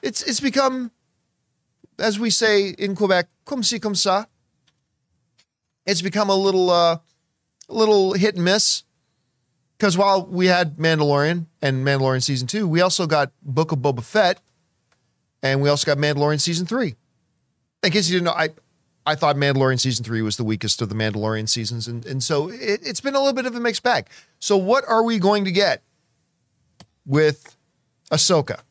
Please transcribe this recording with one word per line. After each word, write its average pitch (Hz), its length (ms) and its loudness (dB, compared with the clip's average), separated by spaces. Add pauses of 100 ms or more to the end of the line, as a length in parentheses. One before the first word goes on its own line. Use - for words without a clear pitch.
It's, - 200 -6
it's - 180 -2
become, 262 500 0 (1080)
as 208 200 0
we 226 120 0
say 202 400 2
in 196 240 -6
Quebec, 185 340 0 (160)
comme 262 180 -6
ci, 220 160 -2
comme 208 160 -4
ça. 202 320 0 (1600)
It's 180 180 -2
become 202 280 -2
a 196 60 4
little, 190 340 2
uh, 170 240 4 (720)
a - 60 -16
little 208 400 4
hit 202 220 2
and 175 80 -2
miss. 196 380 2 (960)
'Cause 190 200 2
while 196 260 2
we 185 220 -2
had 175 320 0
Mandalorian 156 680 0 (140)
and 135 240 -2
Mandalorian 135 380 0
season 127 240 -4
two, 208 200 -4
we 165 140 2
also 180 260 0
got 143 240 0 (120)
Book 156 300 -2
of 143 80 -2
Boba 123 220 -2
Fett, 190 380 0 (1040)
and 135 180 0
we 143 80 2
also 143 160 2
got 147 140 0
Mandalorian 147 420 0
season 170 260 -2
three. 220 300 -4 (840)
In 190 100 0
case 185 160 2
you 180 80 0
didn't 175 80 0
know, 165 80 0
I, 156 160 0 (560)
I 156 120 0
thought 147 200 2
Mandalorian 135 420 2
season 123 240 -2
three 113 200 -4
was 107 160 -2
the 120 60 -4
weakest 107 360 -2
of 113 80 -4
the 98 60 -8
Mandalorian 110 520 -2
seasons, 113 420 -6
and, 117 180 -12
and 131 160 -6
so 151 260 -2
it, 233 360 -4
it's 262 180 -4
been 277 120 -4
a 277 40 2
little 277 160 2
bit 254 100 -4
of 247 100 -4
a 240 60 -6
mixed 240 220 -2
bag. 202 240 0 (340)
So 208 160 0
what 214 320 2
are 226 140 2
we 226 160 0
going 202 260 2
to 190 80 -4
get 175 300 0 (1200)
with 151 500 0 (560)
Ahsoka? - 500 0 (100)